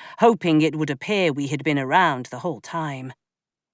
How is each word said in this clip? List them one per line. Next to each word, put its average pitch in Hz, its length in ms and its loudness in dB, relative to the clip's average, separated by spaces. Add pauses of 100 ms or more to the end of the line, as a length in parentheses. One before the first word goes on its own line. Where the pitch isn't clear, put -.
(200)
hoping 180 420 4
it 151 140 2
would 151 140 -2
appear 175 440 -2
we 139 140 -6
had 135 160 -6
been 147 160 0
around 139 480 0
the 123 120 -12
whole 135 220 -8
time. 139 520 -10 (600)